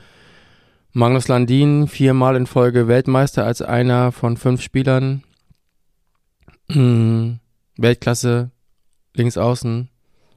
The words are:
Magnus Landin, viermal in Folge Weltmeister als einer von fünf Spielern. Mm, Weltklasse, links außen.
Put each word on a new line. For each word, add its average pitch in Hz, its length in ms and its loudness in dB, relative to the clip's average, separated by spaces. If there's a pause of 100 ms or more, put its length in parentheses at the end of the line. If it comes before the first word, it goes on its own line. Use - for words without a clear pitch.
(920)
Magnus 123 360 0
Landin, 139 580 2
viermal 131 480 2
in 127 120 -2
Folge 123 420 2
Weltmeister 131 560 0
als 117 160 -4
einer 123 500 0
von 117 280 -4
fünf 127 240 -2
Spielern. 135 600 -2 (1500)
Mm, 117 680 0 (420)
Weltklasse, 120 720 0 (640)
links - 220 -2
außen. 120 540 -4 (460)